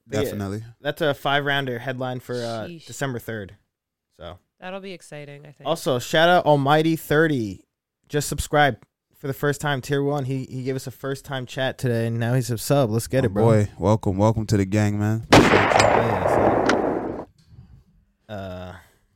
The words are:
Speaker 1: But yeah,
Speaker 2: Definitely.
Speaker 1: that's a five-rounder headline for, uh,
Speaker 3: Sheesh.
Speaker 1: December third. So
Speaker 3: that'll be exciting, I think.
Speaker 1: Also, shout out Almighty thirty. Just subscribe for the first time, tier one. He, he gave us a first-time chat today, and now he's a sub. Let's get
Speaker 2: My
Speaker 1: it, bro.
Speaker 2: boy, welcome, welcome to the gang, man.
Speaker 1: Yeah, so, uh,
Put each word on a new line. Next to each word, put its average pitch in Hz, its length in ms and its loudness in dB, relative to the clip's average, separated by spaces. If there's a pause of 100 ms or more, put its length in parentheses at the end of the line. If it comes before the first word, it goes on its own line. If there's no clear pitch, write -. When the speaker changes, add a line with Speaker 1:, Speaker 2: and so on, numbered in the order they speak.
Speaker 1:
But - 120 -6
yeah, - 60 0
Speaker 2:
Definitely. 104 380 -6 (180)
Speaker 1:
that's 147 220 -4
a 143 120 2
five-rounder 139 680 -2
headline 127 400 -6
for, 123 140 -10
uh, 117 340 -6
Speaker 3:
Sheesh. 170 180 -18
Speaker 1:
December 127 320 -6
third. 107 380 -10 (640)
So 82 200 -16 (220)
Speaker 3:
that'll 185 200 -14
be 190 120 -14
exciting, 147 540 -18
I 147 40 -20
think. 139 160 -14
Speaker 1:
Also, 151 320 0
shout 160 300 4
out 175 180 6
Almighty 151 480 4
thirty. 147 720 0 (440)
Just 147 200 -4
subscribe 147 480 2 (400)
for - 100 -12
the 135 80 -4
first 143 260 -2
time, 143 200 -2
tier 143 220 -2
one. 143 240 -2
He, 131 180 -4
he 131 180 -10
gave 131 140 -4
us 127 100 -8
a 131 60 -10
first-time 135 540 -8
chat 131 300 -4
today, 117 300 0
and 117 140 -2
now 117 140 0
he's 123 160 0
a 117 80 -4
sub. 139 320 2
Let's 113 180 -2
get 131 140 2
Speaker 2:
My - 40 2
Speaker 1:
it, 95 80 -2
bro. 104 100 2
Speaker 2:
boy, 107 240 6 (100)
welcome, 101 380 2
welcome 107 300 2
to 107 100 2
the 98 80 4
gang, 104 340 0
man. 110 340 -2
Speaker 1:
Yeah, - 1900 2 (1000)
so, 107 60 -12
uh, 92 400 -12 (420)